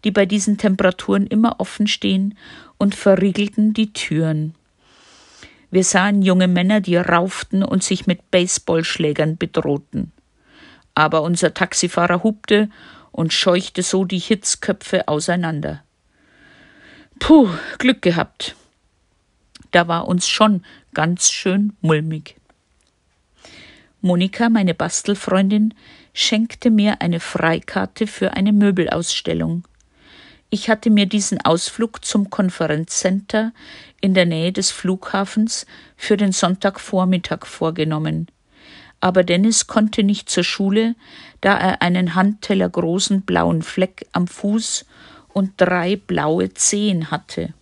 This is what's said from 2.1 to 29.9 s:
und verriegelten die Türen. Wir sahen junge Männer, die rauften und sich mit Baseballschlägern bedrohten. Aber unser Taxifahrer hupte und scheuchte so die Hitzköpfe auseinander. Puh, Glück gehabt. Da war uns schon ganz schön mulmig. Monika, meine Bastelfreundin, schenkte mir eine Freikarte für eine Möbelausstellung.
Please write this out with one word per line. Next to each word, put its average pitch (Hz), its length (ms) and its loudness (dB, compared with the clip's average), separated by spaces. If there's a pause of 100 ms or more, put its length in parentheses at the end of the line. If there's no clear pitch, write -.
und 202 160 0
verriegelten 202 800 2
die 214 180 -2
Türen. 156 640 -2 (1160)
Wir 185 140 2
sahen 202 380 2
junge 185 260 4
Männer, 180 320 2
die 175 160 0
rauften 180 680 0
und 185 200 0
sich - 240 -2
mit - 240 -4
Baseballschlägern 165 1040 0
bedrohten. 147 760 -4 (840)
Aber 156 280 2
unser 170 300 0
Taxifahrer 175 720 -2
hupte 214 480 0 (420)
und 160 220 -2
scheuchte 185 480 0
so 190 220 0
die 180 140 -4
Hitzköpfe - 920 -2
auseinander. 151 760 -4 (1400)
Puh, 285 320 6 (280)
Glück - 220 0
gehabt. - 560 -2 (1120)
Da 170 180 4
war 170 200 -2
uns 180 180 0
schon 214 380 2 (300)
ganz 170 360 0
schön 202 520 -2
mulmig. 156 540 -2 (1600)
Monika, 185 480 0
meine 196 260 2
Bastelfreundin, 196 1000 0 (380)
schenkte - 580 0
mir 208 320 2
eine 170 180 -2
Freikarte - 840 -2
für - 280 -4
eine 196 180 2
Möbelausstellung. 170 1120 0 (840)